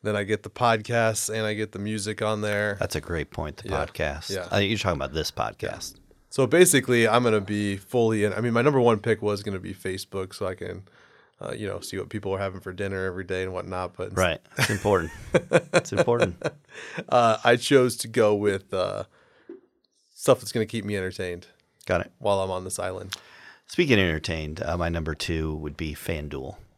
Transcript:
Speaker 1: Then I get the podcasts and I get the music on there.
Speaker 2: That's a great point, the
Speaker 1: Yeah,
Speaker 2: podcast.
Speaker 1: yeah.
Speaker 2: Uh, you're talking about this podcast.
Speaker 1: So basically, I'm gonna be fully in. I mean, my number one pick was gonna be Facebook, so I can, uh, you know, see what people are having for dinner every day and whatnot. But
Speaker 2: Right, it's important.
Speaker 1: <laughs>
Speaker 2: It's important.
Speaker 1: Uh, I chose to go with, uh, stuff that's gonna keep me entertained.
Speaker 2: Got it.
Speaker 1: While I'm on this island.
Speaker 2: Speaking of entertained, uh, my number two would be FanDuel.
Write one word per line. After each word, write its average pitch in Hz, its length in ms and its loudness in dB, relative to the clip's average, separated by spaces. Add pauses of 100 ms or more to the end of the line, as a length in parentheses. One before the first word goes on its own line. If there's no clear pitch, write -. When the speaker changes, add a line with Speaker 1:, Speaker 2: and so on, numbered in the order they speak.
Speaker 1:
Then 104 120 -2
I 104 80 0
get 101 200 -2
the 107 80 -12
podcasts 113 800 2
and 110 120 -2
I 107 100 -2
get 104 160 -4
the 95 80 -10
music 104 420 -4
on 107 200 0
there. 104 380 0
Speaker 2:
That's - 160 -4
a 76 60 -2
great 80 300 -4
point, 76 260 -8
the - 120 -14
Speaker 1:
Yeah, 73 160 -2
Speaker 2:
podcast. 78 440 -6
Speaker 1:
yeah. 92 260 -6
Speaker 2:
Uh, 101 40 4
you're 101 180 2
talking 90 200 -2
about 67 160 -6
this 78 180 -4
podcast. - 640 -8 (340)
Speaker 1:
So 135 160 0
basically, 123 640 6
I'm 117 160 4
gonna 107 180 4
be 101 360 -2
fully 110 460 2
in. 101 100 2
I 104 80 -2
mean, 120 120 0
my 117 80 4
number 139 180 4
one 117 200 6
pick 107 240 0
was 104 180 -2
gonna 101 180 -6
be 92 140 -10
Facebook, 95 640 -8
so 101 100 -6
I 92 80 -4
can, 92 300 -10 (580)
uh, - 120 -8
you 107 140 -8
know, 95 120 -6
see - 180 -10
what 95 120 -8
people 98 240 -4
are 95 60 -2
having 95 200 -4
for 92 120 -10
dinner 95 340 -4
every 92 180 -6
day 92 200 -4
and 92 100 -4
whatnot. 92 420 -6
But 95 200 -8
Speaker 2:
Right, 90 240 2 (180)
it's 135 120 0
important. 95 420 2 (220)
Speaker 1:
<laughs> - 180 2 (220)
Speaker 2:
It's - 200 0
important. 170 480 2 (680)
Speaker 1:
Uh, 113 340 6
I 120 120 6
chose 127 420 4
to - 100 -8
go 110 280 4
with, 101 380 0
uh, 95 320 -2 (1080)
stuff - 260 2
that's 107 120 -12
gonna 110 140 0
keep 107 200 -6
me 104 100 -4
entertained. 92 520 -6 (400)
Speaker 2:
Got 90 140 2
it. - 180 -8
Speaker 1:
While 101 220 2
I'm 95 100 -2
on 92 120 -6
this 92 160 -8
island. 95 360 -8 (520)
Speaker 2:
Speaking 143 320 4
of 95 60 6
entertained, 78 560 -2
uh, 80 160 -2
my 85 120 0
number 80 260 -2
two 78 400 -2
would 76 220 -8
be 76 180 -6
FanDuel. 73 640 -8 (200)